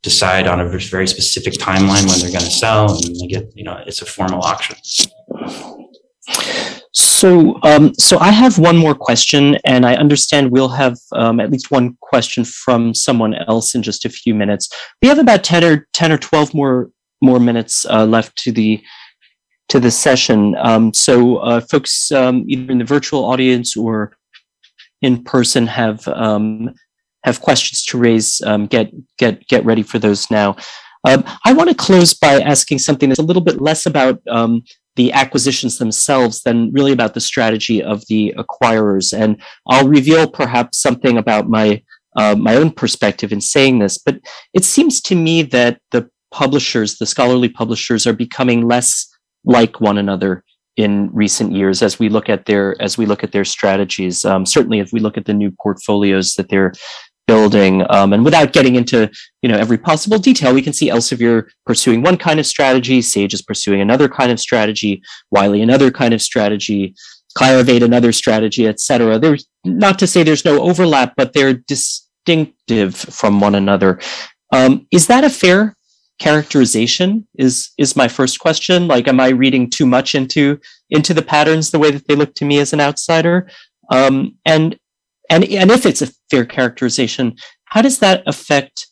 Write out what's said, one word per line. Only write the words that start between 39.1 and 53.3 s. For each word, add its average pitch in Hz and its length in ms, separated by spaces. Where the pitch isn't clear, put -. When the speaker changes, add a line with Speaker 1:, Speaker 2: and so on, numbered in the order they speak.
Speaker 2:
And 107 240
I'll 135 200
reveal 151 420
perhaps 120 500
something 123 380
about 107 320
my, 107 340
uh, 107 200
my 110 200
own 156 160
perspective 107 600
in 101 80
saying 135 380
this, 101 200
but - 200
it 190 120
seems 277 380
to - 120
me 165 280
that 123 380
the 120 180
publishers, 131 640
the 107 80
scholarly 123 420
publishers, 113 580
are 120 60
becoming 117 540
less 123 400
like 117 360
one 104 160
another 98 460
in 101 360
recent 104 400
years 98 300
as 101 160
we 113 100
look 107 200
at 101 160
their, 101 380
as 101 160
we 113 80
look 104 160
at 101 100